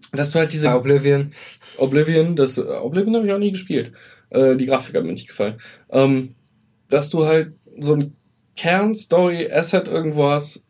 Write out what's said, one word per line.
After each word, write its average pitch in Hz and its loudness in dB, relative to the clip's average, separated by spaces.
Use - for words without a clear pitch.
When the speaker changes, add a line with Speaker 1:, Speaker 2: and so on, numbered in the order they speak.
Speaker 1:
Dass 147 -2
du 165 0
halt 156 0
diese 151 -2
Speaker 2:
Bei 123 2
Oblivion. 143 2
Speaker 1:
Oblivion, 160 2
das, 135 0
äh, - -2
Oblivion 202 -2
hab 220 0
ich 202 0
auch 196 -2
nie 208 0
gespielt. 147 -6
Äh, 131 4
die 127 -2
Grafik 131 -2
hat - 0
mir 87 -6
nicht - -12
gefallen. 107 -6
Ähm, 135 2
dass 147 0
du 160 0
halt 160 0
so 147 0
ein 143 -4
Kernstory-Asset 180 0
irgendwo 151 0
hast - -4